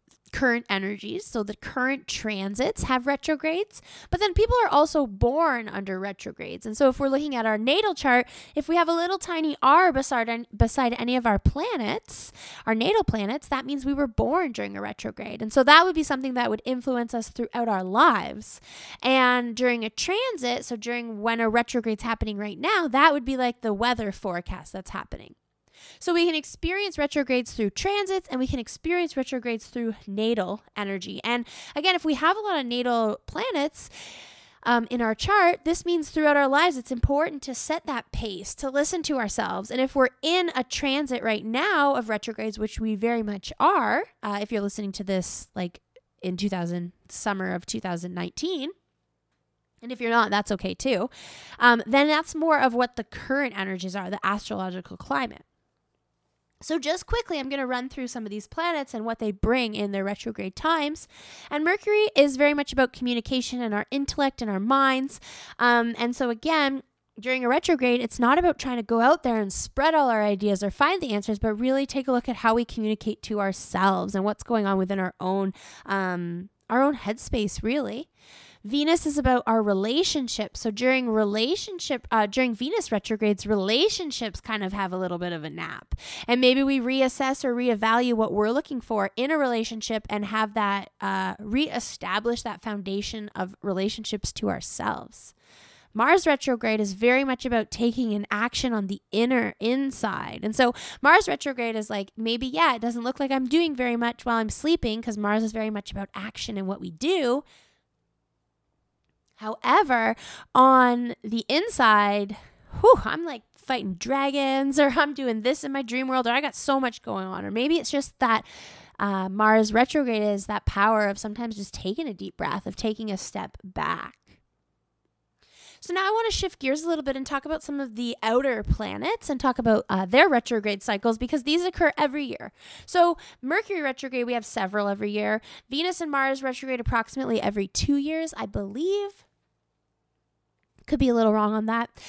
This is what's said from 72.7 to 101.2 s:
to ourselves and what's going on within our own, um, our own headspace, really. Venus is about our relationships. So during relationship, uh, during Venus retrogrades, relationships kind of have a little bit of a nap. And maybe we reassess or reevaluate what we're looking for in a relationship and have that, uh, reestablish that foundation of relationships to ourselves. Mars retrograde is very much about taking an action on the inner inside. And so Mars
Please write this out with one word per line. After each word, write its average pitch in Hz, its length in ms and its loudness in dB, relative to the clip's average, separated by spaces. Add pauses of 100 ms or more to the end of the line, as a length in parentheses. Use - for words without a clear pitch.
to 208 160 -4
ourselves 190 800 0
and 190 80 0
what's 208 180 -2
going 220 240 0
on 196 120 2
within 190 200 0
our 185 220 -4
own, 190 340 -2 (320)
um, 180 600 -4 (200)
our 240 140 4
own 285 140 2
headspace, 220 640 -4
really. 240 460 -4 (560)
Venus 294 420 2
is 294 100 0
about 254 300 4
our 226 160 4
relationships. 226 1000 0
So 220 120 -2
during 247 360 2
relationship, 240 1000 0
uh, 220 160 4
during 240 280 0
Venus 320 360 -4
retrogrades, 208 560 0
relationships 233 920 0
kind 208 240 -6
of 190 80 -6
have 196 200 -4
a 185 60 -4
little 180 180 -4
bit 175 160 -6
of 156 120 -8
a 160 40 -10
nap. - 460 -10 (320)
And 247 140 2
maybe 254 240 6
we 269 160 2
reassess 262 640 0
or 247 100 0
reevaluate 240 600 2
what 220 180 0
we're 208 180 2
looking 262 300 -2
for 202 360 -2
in 262 140 -2
a 320 80 2
relationship 226 720 -2
and 208 160 -4
have 214 280 -2
that, 202 360 -2 (100)
uh, 190 380 -4
reestablish 220 1040 -4
that 247 180 -10
foundation 208 760 -8
of 190 280 -6
relationships 202 720 -4
to 202 180 -4
ourselves. - 840 -8 (600)
Mars 294 320 4
retrograde 240 540 0
is 202 140 -2
very 240 280 4
much 262 240 -4
about 233 240 0
taking 233 420 0
an 208 180 -4
action 233 420 -2
on 202 160 -2
the 196 120 -10 (120)
inner 233 480 2
inside. 254 840 -2
And 214 120 -4
so 240 200 4 (260)
Mars 330 280 6